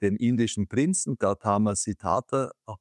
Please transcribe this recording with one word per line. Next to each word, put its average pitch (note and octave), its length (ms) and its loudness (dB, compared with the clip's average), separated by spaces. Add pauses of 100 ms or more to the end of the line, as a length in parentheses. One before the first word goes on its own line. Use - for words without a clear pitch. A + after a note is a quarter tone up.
den G2+ 160 2
indischen A#2 520 0
Prinzen, C#3+ 500 0
Gautama G2+ 560 2
Siddhartha, A2+ 760 -2 (120)
auch G#2 160 -12